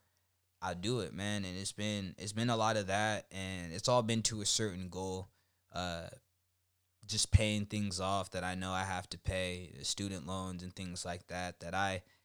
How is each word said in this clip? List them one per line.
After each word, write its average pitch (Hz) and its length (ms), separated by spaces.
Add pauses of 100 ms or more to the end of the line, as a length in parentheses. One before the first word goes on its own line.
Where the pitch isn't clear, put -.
(640)
I 92 120
do 107 260
it, 69 140
man. 101 320
And 90 100
it's 95 160
been, 104 460
it's 101 160
been 117 160
a 117 60
lot 110 200
of 98 120
that, 104 440
and 92 400
it's 90 160
all 123 140
been 113 220
to 110 180
a 98 40
certain 92 440
goal. 92 400 (420)
Uh, 85 360 (1000)
just 107 260
paying 107 320
things 101 340
off 95 340
that 90 120
I 92 120
know 92 160
I 92 120
have 92 260
to 87 80
pay, 90 520 (140)
student 95 420
loans 92 360
and 92 140
things 90 300
like 87 220
that, 90 320
that 85 120
I 95 300 (220)